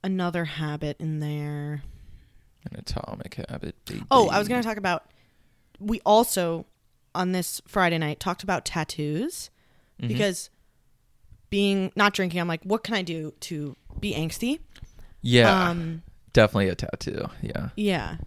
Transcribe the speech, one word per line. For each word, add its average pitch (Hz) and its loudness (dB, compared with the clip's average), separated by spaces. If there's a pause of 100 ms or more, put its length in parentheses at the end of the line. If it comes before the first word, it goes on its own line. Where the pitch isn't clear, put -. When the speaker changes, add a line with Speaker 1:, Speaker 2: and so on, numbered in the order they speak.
Speaker 1:
Another 180 0
habit 151 -4
in 156 -4
there. 147 -4 (880)
Speaker 2:
An - -12
atomic - -8 (140)
habit, - -8 (100)
baby. - -10
Speaker 1:
Oh, 240 8
I 190 2
was 208 0
gonna 247 0
talk 214 -4
about, 180 -2 (680)
we 208 -4
also, 180 4 (480)
on 180 0
this 180 -2
Friday 170 2
night, 151 -2
talked 175 -4
about 185 -2
tattoos, 156 -4 (500)
Speaker 2:
Mm-hmm. 123 -4
Speaker 1:
because 175 0 (1000)
being, 196 2
not 202 4
drinking, 180 0
I'm 175 -2
like, 165 -2
"What 214 0
can 220 -4
I 190 0
do 165 -6
to 147 -8 (220)
be 208 -4
angsty?" 196 -2 (600)
Speaker 2:
Yeah, 123 6
Speaker 1:
Um, 165 -4 (300)
Speaker 2:
definitely 104 6
a 87 0
tattoo. - -6 (160)
Yeah. - -6
Speaker 1:
Yeah. 165 -2 (100)